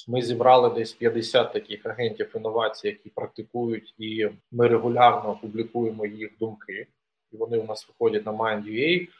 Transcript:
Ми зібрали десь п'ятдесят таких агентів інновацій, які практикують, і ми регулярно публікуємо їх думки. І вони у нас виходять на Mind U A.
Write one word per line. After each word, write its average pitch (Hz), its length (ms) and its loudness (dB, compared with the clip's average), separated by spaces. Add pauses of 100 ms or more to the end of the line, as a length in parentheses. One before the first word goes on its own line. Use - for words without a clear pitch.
Ми 120 140 -2
зібрали 120 480 6
десь 110 220 -4
п'ятдесят 117 600 0
таких 104 340 -8
агентів 110 480 -6
інновацій, 110 540 -4
які 104 200 -10
практикують, 113 920 -8
і 110 300 -4 (240)
ми 120 160 4
регулярно 117 760 4
публікуємо 110 640 -4
їх 107 240 -10 (100)
думки. 107 460 -10 (460)
І 110 40 -20
вони 117 220 -4
у 110 60 -4
нас 110 240 -10
виходять 107 380 -2
на 107 60 -6
Mind 107 320 -2
U 107 80 -10
A. 170 360 0 (120)